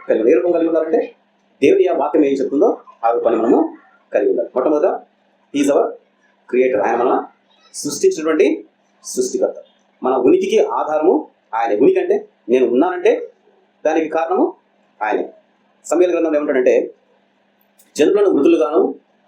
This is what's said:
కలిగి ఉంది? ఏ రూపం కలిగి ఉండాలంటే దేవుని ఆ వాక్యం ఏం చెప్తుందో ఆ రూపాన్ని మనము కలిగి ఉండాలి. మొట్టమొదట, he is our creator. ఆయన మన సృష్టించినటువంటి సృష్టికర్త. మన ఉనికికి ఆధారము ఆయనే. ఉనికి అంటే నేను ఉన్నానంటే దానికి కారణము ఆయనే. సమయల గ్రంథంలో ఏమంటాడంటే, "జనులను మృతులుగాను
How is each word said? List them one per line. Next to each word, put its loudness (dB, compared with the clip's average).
కలిగి 0
ఉంది? 4
ఏ 4
రూపం 0
కలిగి 0
ఉండాలంటే -2
దేవుని 4
ఆ -2
వాక్యం 0
ఏం 0
చెప్తుందో 0
ఆ 2
రూపాన్ని 0
మనము 0
కలిగి 0
ఉండాలి. -2
మొట్టమొదట, 0
he 0
is 2
our 2
creator. 2
ఆయన -2
మన -2
సృష్టించినటువంటి -2
సృష్టికర్త. -4
మన -2
ఉనికికి 2
ఆధారము 0
ఆయనే. -2
ఉనికి 2
అంటే -2
నేను 2
ఉన్నానంటే 0
దానికి -2
కారణము -2
ఆయనే. -4
సమయల 2
గ్రంథంలో 0
ఏమంటాడంటే, 0
"జనులను 2
మృతులుగాను 2